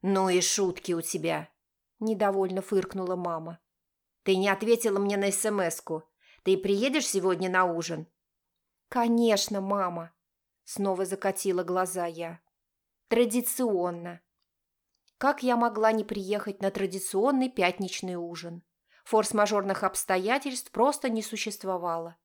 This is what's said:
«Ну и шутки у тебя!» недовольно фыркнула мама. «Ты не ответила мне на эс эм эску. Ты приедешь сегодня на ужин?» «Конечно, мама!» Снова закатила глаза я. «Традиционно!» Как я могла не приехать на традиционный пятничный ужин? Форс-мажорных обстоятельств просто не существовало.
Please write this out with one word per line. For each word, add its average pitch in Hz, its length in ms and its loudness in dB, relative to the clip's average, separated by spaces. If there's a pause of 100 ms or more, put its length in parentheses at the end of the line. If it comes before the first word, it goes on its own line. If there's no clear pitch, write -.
«Ну 190 300 2
и 180 100 4
шутки 180 520 0
у 170 100 -2
тебя!» 160 480 -4 (480)
недовольно 196 640 0
фыркнула 185 540 -2
мама. 170 420 -6 (640)
«Ты 196 140 4
не 196 120 2
ответила 214 500 2
мне 202 180 0
на 196 140 2
эс 190 140 -2
эм 208 160 0
эску. 165 480 -4 (340)
Ты 190 140 4
приедешь 202 500 0
сегодня 185 420 0
на 185 160 4
ужин?» 165 420 -4 (840)
«Конечно, 233 720 2
мама!» 185 520 -4 (520)
Снова 196 400 -2
закатила 190 580 -2
глаза 180 440 -2
я. 170 340 -8 (680)
«Традиционно!» 202 1120 0 (1000)
Как 277 240 0
я 247 140 2
могла 220 360 4
не 220 120 0
приехать 208 560 -4
на 196 100 0
традиционный 196 800 0
пятничный 185 680 -2
ужин? 170 460 -10 (420)
Форс-мажорных 208 800 2
обстоятельств 214 920 -2
просто 277 360 2
не 226 140 -2
существовало. 175 1040 -6